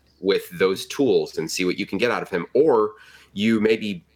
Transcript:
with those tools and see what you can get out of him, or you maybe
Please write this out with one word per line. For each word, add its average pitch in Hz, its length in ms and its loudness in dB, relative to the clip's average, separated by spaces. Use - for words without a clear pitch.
with 95 300 -2
those 92 340 0
tools 90 540 0
and 82 120 -6
see - 140 -4
what 90 140 -2
you 98 80 -6
can - 100 -6
get 117 140 0
out 95 120 -4
of 87 60 -10
him, 87 240 -4
or 117 400 4
you 110 260 0
maybe 107 460 -2